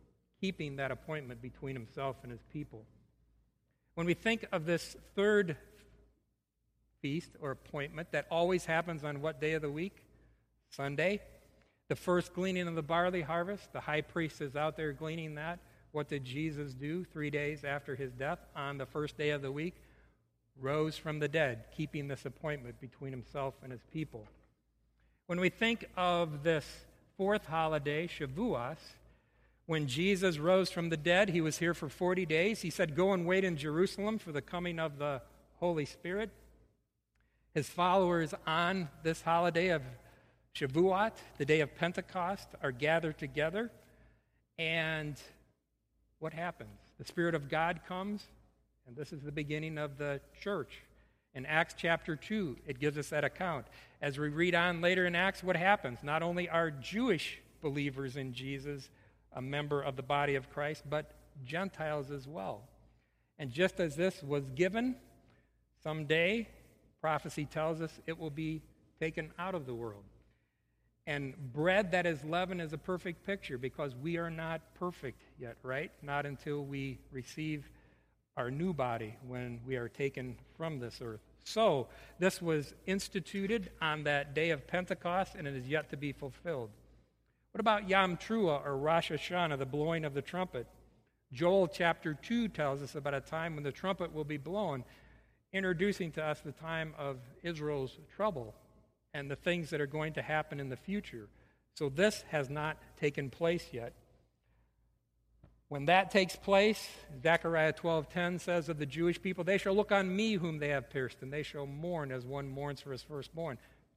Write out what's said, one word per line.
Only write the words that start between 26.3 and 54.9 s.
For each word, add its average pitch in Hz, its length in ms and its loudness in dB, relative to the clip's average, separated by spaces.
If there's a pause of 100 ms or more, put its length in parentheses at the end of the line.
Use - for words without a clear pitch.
this 160 440 0 (300)
fourth 202 300 2
holiday, 156 600 0
Shavuos, 147 720 -4 (880)
when 156 200 2
Jesus 180 520 4
rose 180 320 6
from 170 180 -2
the 165 80 2
dead, 175 320 6
he 170 120 4
was 156 180 2
here 170 160 2
for 160 140 -6
forty 180 380 0
days. 170 360 2
He 175 80 -2
said, 156 260 0
"Go 190 160 6
and 175 120 2
wait 185 200 4
in 175 120 2
Jerusalem 185 640 0
for 170 140 -8
the 143 100 -2
coming 175 380 -4
of 151 180 -2
the 143 240 -2 (340)
Holy 170 280 2
Spirit." 202 460 -4 (1200)
His 147 140 0
followers 175 640 4 (120)
on 175 420 2 (140)
this 165 200 0
holiday 170 460 4
of 160 140 2 (720)
Shavuot, 185 580 4 (260)
the 147 60 0
day 151 160 6
of 147 160 0
Pentecost, 180 720 -2 (120)
are 139 120 2
gathered 156 460 2
together. 160 520 -2 (880)
And 160 640 0 (1000)
what 156 140 -6
happens? 156 460 -8 (200)
The 127 60 -14
Spirit 170 320 2
of 143 120 -4
God 160 380 2
comes, 196 400 -6 (600)
and 123 100 -16
this 143 160 -8
is 147 100 -10
the 147 100 -8
beginning 151 460 -4
of 139 200 -4
the 143 220 -2 (200)
church. 196 420 -4 (500)
In 139 140 -8
Acts 156 320 2
chapter 165 380 2
two, 190 400 -2 (100)
it 127 140 -6
gives 147 180 2
us 143 120 -6
that 151 140 2
account. 147 420 -2 (360)
As 143 160 -2
we 147 100 0
read 170 280 4
on 170 240 4
later 180 260 4